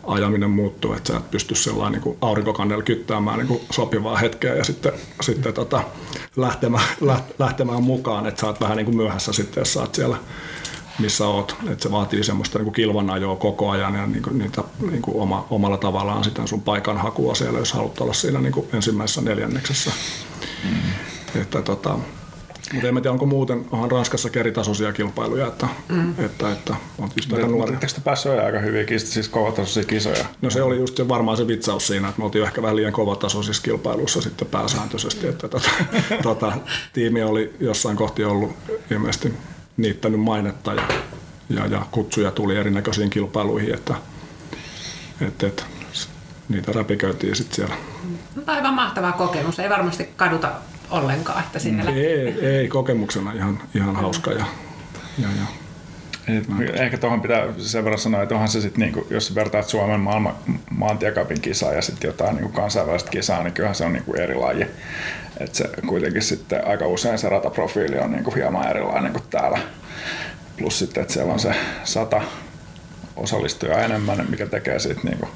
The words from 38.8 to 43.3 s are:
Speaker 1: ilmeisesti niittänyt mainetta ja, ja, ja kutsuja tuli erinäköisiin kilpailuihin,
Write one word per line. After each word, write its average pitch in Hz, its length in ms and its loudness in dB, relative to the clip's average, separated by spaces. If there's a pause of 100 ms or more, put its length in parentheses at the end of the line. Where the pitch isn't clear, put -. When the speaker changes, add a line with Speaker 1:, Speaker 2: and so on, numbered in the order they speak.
Speaker 1:
ilmeisesti 113 440 0 (420)
niittänyt 110 440 2
mainetta 104 540 0
ja, - 80 0 (680)
ja, 104 160 0
ja 98 240 0
kutsuja 101 400 2
tuli 98 260 0
erinäköisiin 101 540 2
kilpailuihin, 107 640 0